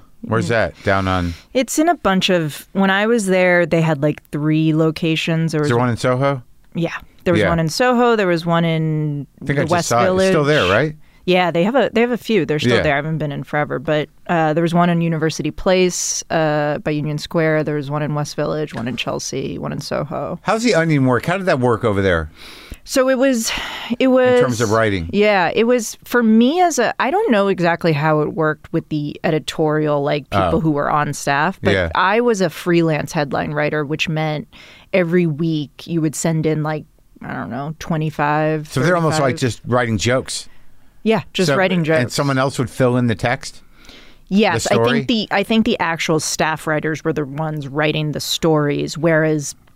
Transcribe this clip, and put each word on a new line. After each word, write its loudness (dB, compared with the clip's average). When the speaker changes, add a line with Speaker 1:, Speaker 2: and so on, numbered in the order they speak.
Speaker 1:
Where's -2
Speaker 2:
Mm. -4
Speaker 1:
that? -2
Down 2
on 0
Speaker 2:
It's 0
in 2
a 2
bunch 0
of, -2
when 2
I 2
was 2
there, 4
they 2
had, 0
like, 0
three 2
locations. 0
There 0
Speaker 1:
Is 0
Speaker 2:
was 0
Speaker 1:
there 2
Speaker 2:
a 2
Speaker 1:
one 2
in -2
Soho? 0
Speaker 2:
Yeah. -2
There 2
was 4
Speaker 1:
Yeah. 2
Speaker 2:
one 2
in 0
Soho. 2
There 0
was 0
one 2
in -2
Speaker 1:
I -12
think 0
I 0
Speaker 2:
the 0
Speaker 1:
just -4
Speaker 2:
West 0
Speaker 1:
saw 2
it. 4
It's 2
still 2
Speaker 2:
Village. 2
Speaker 1:
there, 2
right? 0
Speaker 2:
Yeah, 2
they 2
have 0
a, 4
they -4
have 2
a -2
few. 0
They're -2
still 2
Speaker 1:
Yeah. 2
Speaker 2:
there. 2
I 2
haven't -4
been -4
in -8
forever. -4
But, -2
uh, 2
there 0
was 0
one 4
in 0
University -2
Place, 0
uh, 0
by -4
Union -4
Square. 0
There -4
was -6
one -4
in -4
West -4
Village, -4
one -6
in -6
Chelsea, -6
one -8
in -8
Soho. -6
Speaker 1:
How's -2
the 2
Onion 2
work? 2
How -2
did -8
that 0
work 0
over 2
there? 2
Speaker 2:
So 0
it 2
was, 2
it 2
was 4
Speaker 1:
In 4
terms 0
of 2
writing? 2
Speaker 2:
Yeah, 2
it 4
was, 0
for 0
me 4
as 4
a, 0
I -2
don't 0
know 2
exactly 0
how 2
it -2
worked -4
with -4
the -6
editorial, 0
like, -4
people 0
Speaker 1:
Oh. 0
Speaker 2:
who 0
were 0
on 0
staff, -2
but 2
Speaker 1:
Yeah. 0
Speaker 2:
I 2
was 2
a 2
freelance 0
headline -2
writer, -2
which -4
meant -4
every 2
week -4
you -2
would -2
send -2
in, 0
like, -6
I -10
don't -10
know, -8
twenty-five, -2
Speaker 1:
So -4
they're 2
almost, 2
like, 0
Speaker 2:
thirty-five. -10
Speaker 1:
just -2
writing 0
jokes. -2
Speaker 2:
Yeah, 2
just 0
Speaker 1:
So, 2
Speaker 2:
writing 2
Speaker 1:
and 0
Speaker 2:
jokes. 0
Speaker 1:
someone 0
else 0
would -2
fill 2
in 2
the 0
text? -4
Speaker 2:
Yes, 2
Speaker 1:
The -2
Speaker 2:
I 4
Speaker 1:
story? 4
Speaker 2:
think 0
the, 0
I 0
think 2
the 0
actual 0
staff -2
writers -2
were -2
the -4
ones -6
writing -2
the -6
stories, 0
whereas 0